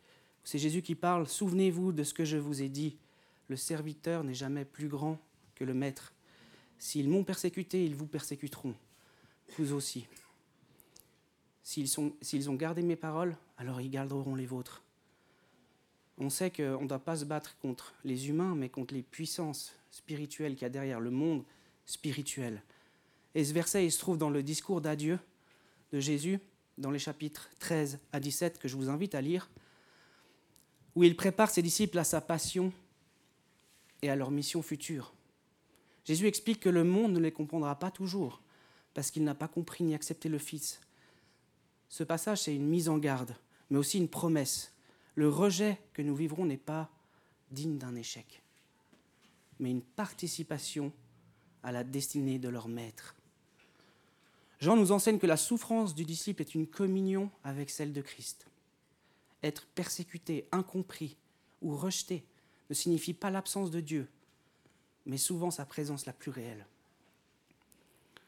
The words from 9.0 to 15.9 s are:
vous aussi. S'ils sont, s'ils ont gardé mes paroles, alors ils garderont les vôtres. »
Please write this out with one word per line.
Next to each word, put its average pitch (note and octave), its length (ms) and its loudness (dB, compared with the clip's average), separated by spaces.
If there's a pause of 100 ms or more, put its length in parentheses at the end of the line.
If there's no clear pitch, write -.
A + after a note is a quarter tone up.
vous C#3+ 140 0
aussi. C#3 360 -4 (1600)
S'ils C#3+ 240 -4
sont, D3 340 0
s'ils C#3 280 -2
ont C3+ 60 0
gardé D#3+ 260 -2
mes E3+ 160 2
paroles, E3 400 -2 (200)
alors B2+ 220 -4
ils C3 100 -4
garderont C3+ 460 -2
les C3 100 -4
vôtres. » B2 380 -8 (1400)